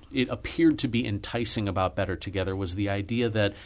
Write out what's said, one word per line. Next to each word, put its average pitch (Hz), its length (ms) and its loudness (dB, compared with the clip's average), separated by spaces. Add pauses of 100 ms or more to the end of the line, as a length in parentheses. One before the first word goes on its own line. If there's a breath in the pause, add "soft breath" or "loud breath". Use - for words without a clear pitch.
(100)
it 127 200 0
appeared 151 480 2
to 143 100 -2
be 117 180 0
enticing 110 640 -2
about 92 260 2
Better 95 220 0
Together, 95 400 -2
was 92 180 -4
the 101 140 0
idea 113 400 0
that 104 240 2 (140)